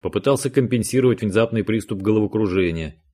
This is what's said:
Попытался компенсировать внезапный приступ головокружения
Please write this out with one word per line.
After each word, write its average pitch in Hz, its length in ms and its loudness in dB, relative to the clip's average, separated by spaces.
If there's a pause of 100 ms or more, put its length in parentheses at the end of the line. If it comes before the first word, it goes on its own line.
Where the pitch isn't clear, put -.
Попытался 123 480 -2
компенсировать 120 720 0
внезапный 110 420 0
приступ 104 380 -4
головокружения 95 1000 0 (120)